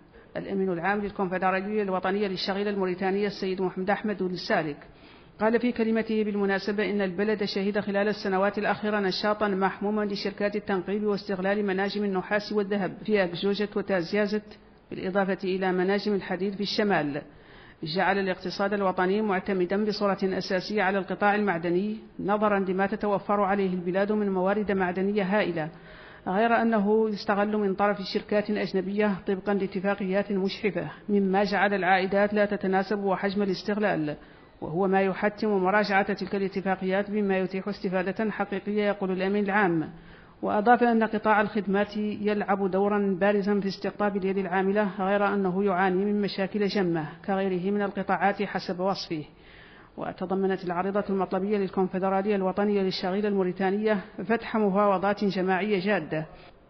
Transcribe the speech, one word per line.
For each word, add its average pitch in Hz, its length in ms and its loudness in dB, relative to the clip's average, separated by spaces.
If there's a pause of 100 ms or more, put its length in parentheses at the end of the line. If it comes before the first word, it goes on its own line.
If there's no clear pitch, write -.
(380)
الأمين 190 320 -2
العام 185 300 -2
للكونفدرالية 190 840 -2
الوطنية 190 440 -2
للشغيلة 196 420 -4
الموريتانية 196 580 0
السيد 190 340 -4
محمد 185 280 -2
أحمد 196 320 -2
السالك 180 560 -2 (640)
قال 220 200 4
في 247 120 0
كلمته 220 520 0
بالمناسبة 202 680 0
إن 202 120 0
البلد 202 420 0
شهد 202 360 -2
خلال 202 280 0
السنوات 202 500 0
الأخيرة 208 420 0
نشاطاً 208 480 0
محموماً 196 580 0
لشركات 202 500 -4
التنقيب 202 480 -2
واستغلال 202 600 0
مناجم 196 380 0
النحاس 202 480 -2
والذهب 202 420 -2 (120)
في 208 180 2
أكجوجة 196 520 -2
وتازيازت، 202 840 -2 (320)
بالإضافة 190 520 0
إلى 185 280 0
مناجم 196 420 2
الحديد 190 420 -2
في 202 80 -4
الشمال، 170 580 0 (600)
جعل 180 360 0
الاقتصاد 190 540 -2
الوطني 190 480 2
معتمداً 196 640 0
بصورة 202 380 0
أساسية 190 600 -2
على 190 140 2
القطاع 196 380 2
المعدني 190 600 0 (220)
نظراً 202 400 2
لما 190 280 0
تتوفر 208 540 0
عليه 196 280 2
البلاد 185 420 0
من 208 180 0
موارد 190 420 0
معدنية 190 520 0
هائلة، 175 460 0 (580)
غير 220 340 2
أنه 220 480 4
يستغل 208 480 0
من 202 180 2
طرف 202 220 2 (160)
شركات 208 360 0
أجنبية 202 640 0 (120)
طبقاً 196 260 -2
لاتفاقيات 196 800 -2
مجحفة، 185 600 -2 (180)
مما 196 340 4
جعل 196 300 2
العائدات 190 600 2
لا 208 120 4
تتناسب 196 580 0
وحجم 196 380 0
الاستغلال، 185 760 0 (440)
وهو 165 260 0
ما 190 140 4
يحتم 208 480 0
مراجعة 202 640 2
تلك 208 220 -6
الاتفاقيات 190 760 -2
بما 202 280 2
يتيح 185 280 -4
استفادة 190 640 -2
حقيقية، 202 520 -2
يقول 202 280 0
الأمين 190 320 0
العام. 185 460 2 (520)
وأضاف 214 420 4
أن 226 200 4
قطاع 214 380 2
الخدمات 202 560 0
يلعب 202 760 0
دورا 202 480 2
بارزا 202 400 4
في 190 80 0
استقطاب 196 500 -2
اليد 190 200 0
العاملة، 190 520 2 (100)
غير 196 340 2
أنه 190 300 0
يعاني 190 420 2
من 208 160 2
مشاكل 196 460 -2
جمة 170 400 0 (180)
كغيره 190 460 0
من 208 100 0
القطاعات 196 640 0
حسب 190 360 -6
وصفه. 175 440 -4 (720)
وتضمنت 190 640 -2
العريضة 185 460 -2
المطلبية 196 480 0
للكونفدرالية 190 800 0
الوطنية 196 460 0
للشغيلة 190 460 -2
الموريتانية 196 760 0 (260)
فتح 226 300 0
مفاوضات 202 680 2
جماعية 190 600 0
جادة 160 400 -2 (440)